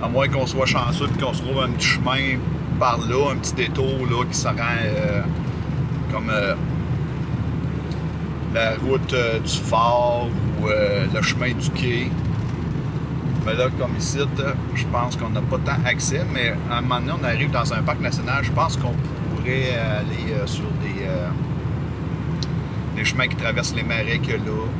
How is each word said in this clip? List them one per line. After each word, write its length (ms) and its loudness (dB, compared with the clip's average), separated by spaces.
À 60 0
moins 180 4
qu'on 180 2
soit 200 2
chanceux 420 2
et 160 0
qu'on 100 0
se 80 -2
trouve 200 0
un 80 2
petit 180 0
chemin 500 2
par 200 4
là, 340 2
un 60 0
petit 160 -2
détour, 560 0
là, 200 2
qui 80 -2
se 120 0
rend, 80 0
euh, 640 0
comme, 180 -2
euh, 240 2
la 180 2
route, 420 0
euh, 260 2
du 180 0
phare 680 4
ou, 420 0
euh, 460 4
le 80 2
chemin 320 2
du 160 0
quai. 420 0
Mais 80 0
là, 120 2
comme 180 0
ici, 220 -2
euh, 360 0
je 120 0
pense 300 0
qu'on 140 -4
n'a 100 0
pas 200 0
tant 260 0
accès, 480 0
mais 220 0
à 80 0
un 20 -2
moment 180 0
donné, 120 -2
on 20 -2
arrive 280 2
dans 240 2
un 80 0
parc 160 0
national, 440 0
je 80 0
pense 240 2
qu'on 200 0
pourrait 340 0
aller, 340 -2
euh, 140 0
sur 160 -2
des, 220 -2
euh, 260 -2
des 100 0
chemins 220 2
qui 80 -2
traversent 400 0
les 80 -2
marais 340 0
qu'il 140 0
y 20 2
a 40 0
là. 280 -2